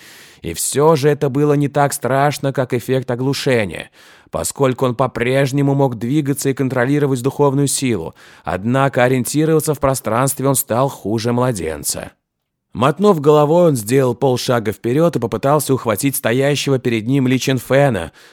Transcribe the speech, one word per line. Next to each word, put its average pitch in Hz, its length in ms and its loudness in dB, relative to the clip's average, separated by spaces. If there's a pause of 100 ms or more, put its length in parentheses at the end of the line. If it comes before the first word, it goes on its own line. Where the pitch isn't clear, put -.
(420)
И 82 120 -8
всё 147 440 2
же 131 100 0
это 143 220 2
было 147 240 2
не 143 160 0
так 143 240 0
страшно, 135 580 -2
как 131 220 -4
эффект 127 360 -2
оглушения, 120 840 -2 (380)
поскольку 131 560 -2
он 123 100 -2
по-прежнему 135 800 0
мог 139 220 2
двигаться 135 540 -2
и 135 40 0
контролировать 131 720 0
духовную 139 440 2
силу, 110 460 -2 (300)
однако 123 640 0
ориентироваться 147 680 0
в 135 60 -6
пространстве 131 720 0
он 135 60 2
стал 127 340 0
хуже 113 420 -4
младенца. 95 800 -4 (640)
Мотнув 156 460 2
головой, 151 480 4
он 139 80 2
сделал 120 380 0
полшага 120 580 0
вперёд 151 420 0
и 127 40 -2
попытался 135 540 0
ухватить 120 440 -2
стоящего 135 600 0
перед 117 300 -2
ним 135 180 2
Ли 127 140 2
Чэньфэна, 127 720 0 (220)